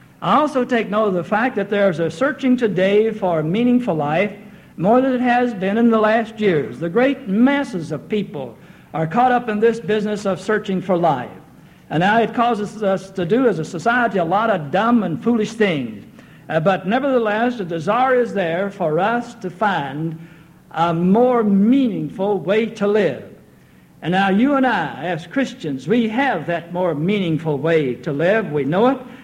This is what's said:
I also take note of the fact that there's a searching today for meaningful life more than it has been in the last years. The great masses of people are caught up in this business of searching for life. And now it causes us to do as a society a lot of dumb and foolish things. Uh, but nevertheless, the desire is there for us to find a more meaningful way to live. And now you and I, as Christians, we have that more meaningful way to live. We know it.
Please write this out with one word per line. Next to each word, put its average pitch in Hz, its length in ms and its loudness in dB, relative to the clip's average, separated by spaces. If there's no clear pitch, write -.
I 190 160 2
also 269 280 2
take 233 240 -2
note 214 200 2
of 185 60 0
the 175 100 -2
fact 233 320 0
that 196 120 -2
there's 202 300 2
a 165 100 0
searching 254 480 0
today 208 560 2
for 175 300 0
meaningful 240 540 2
life 160 360 0
more 220 240 4
than 262 120 0
it 247 80 -2
has 247 340 2
been 190 220 -2
in 233 140 4
the 226 80 4
last 220 400 0
years. 147 400 0
The 165 100 -4
great 247 380 0
masses 226 640 0
of 147 180 -8
people 147 480 -6
are 160 140 -2
caught 240 240 4
up 240 160 0
in 208 100 -2
this 226 220 2
business 208 440 -2
of 190 160 -2
searching 208 400 -2
for 190 160 0
life. 147 340 0
And - 100 0
now 208 200 4
it 220 140 0
causes 220 480 -2
us 190 280 -2
to 180 160 -4
do 233 220 2
as 175 100 0
a 156 60 -6
society 226 540 0
a 175 60 2
lot 202 260 2
of 156 200 -2
dumb 220 320 2
and 170 200 -4
foolish 214 320 0
things. 135 520 -2
Uh, 160 120 0
but 180 260 0
nevertheless, 240 720 0
the 196 60 -6
desire 208 500 0
is 233 200 2
there 185 360 -2
for 165 300 -2
us 233 340 -2
to 180 160 -10
find 160 800 -4
a 165 240 0
more 226 480 4
meaningful 202 960 0
way 202 280 0
to 202 200 -4
live. 196 440 0
And 156 100 -4
now 190 200 2
you 247 260 4
and 262 100 2
I, 151 380 -2
as 170 240 -6
Christians, 151 580 -6
we 220 220 2
have 214 380 -2
that 170 260 -6
more 175 200 0
meaningful 160 680 -2
way 151 380 0
to - 160 -6
live. 175 380 0
We 147 140 -2
know 185 240 2
it. 269 100 0